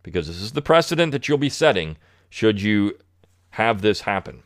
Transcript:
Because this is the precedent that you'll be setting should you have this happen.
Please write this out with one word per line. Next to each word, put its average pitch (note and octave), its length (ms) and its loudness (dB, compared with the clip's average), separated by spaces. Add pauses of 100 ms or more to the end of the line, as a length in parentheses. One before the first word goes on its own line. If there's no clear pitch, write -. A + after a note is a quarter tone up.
Because E2 260 -4
this E2+ 120 -12
is A2 140 -10
the D3 80 -4
precedent E3 500 2
that C3+ 160 -4
you'll C#3+ 100 2
be C#3 120 -2
setting F#2 480 0 (320)
should G#2+ 320 2
you G#2 360 0 (540)
have A2 300 0
this G#2 200 2
happen. G2 440 -6